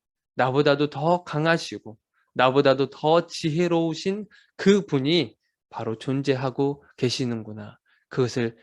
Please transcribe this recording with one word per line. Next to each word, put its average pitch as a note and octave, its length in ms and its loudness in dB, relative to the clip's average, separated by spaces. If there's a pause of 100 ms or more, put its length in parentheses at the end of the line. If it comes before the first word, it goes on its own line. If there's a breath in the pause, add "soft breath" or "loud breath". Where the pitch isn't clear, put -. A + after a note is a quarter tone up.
(360)
나보다도 C#3+ 540 2
더 E3+ 340 0
강하시고 D3+ 760 -4 (360)
나보다도 C3+ 560 4
더 E3 380 0
지혜로우신 E3+ 1000 -2 (300 soft breath)
그분이 D#3 800 2 (340)
바로 A2+ 280 -6
존재하고 C#3 840 -2 (140 soft breath)
계시는구나.' A2+ 800 -6 (320)
그것을 A#2 540 -2